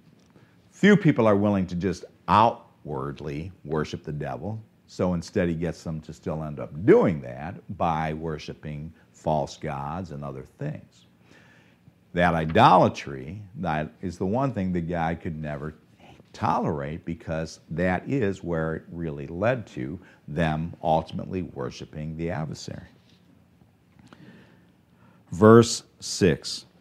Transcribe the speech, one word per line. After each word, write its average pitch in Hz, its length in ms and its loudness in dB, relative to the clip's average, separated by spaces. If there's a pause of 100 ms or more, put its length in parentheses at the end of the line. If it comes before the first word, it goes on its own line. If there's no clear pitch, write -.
(720)
few 202 240 6
people 120 320 4
are 101 80 6
willing 98 320 2
to 90 80 -6
just 87 280 -2 (240)
outwardly 76 1200 0 (140)
worship 76 400 -4
the 80 80 -8
devil, 73 500 -8 (240)
so 90 280 -2
instead 87 340 -2
he 85 80 0
gets 82 260 -6
them 78 180 -8
to 76 120 -16
still 80 320 -8
end 76 160 -10
up 60 100 -10 (160)
doing 147 340 6
that 65 360 -10 (200)
by 80 380 0
worshiping 76 800 -10 (200)
false 76 440 -2
gods 76 560 -8
and 71 120 -10
other 65 200 -10 (140)
things. - 480 -12 (1080)
That 87 220 4
idolatry, 92 1080 4 (140)
that 78 340 -4 (120)
is 87 160 -8
the 98 80 -2
one 127 260 -2
thing 95 220 -2
that 82 140 -2
God 82 320 -2
could 82 160 -8
never 76 380 -8 (580)
tolerate, 85 720 -4
because 82 540 -6 (120)
that 90 380 -2
is 107 360 -2
where 80 320 -2
it - 160 -12
really 76 340 -8
led 104 420 -4
to 69 300 -10 (300)
them 78 520 -4
ultimately 85 600 -2
worshiping 76 760 -10
the 82 140 -4
adversary. - 560 -10 (2500)
Verse 110 500 8 (160)
six, - 680 -2 (140)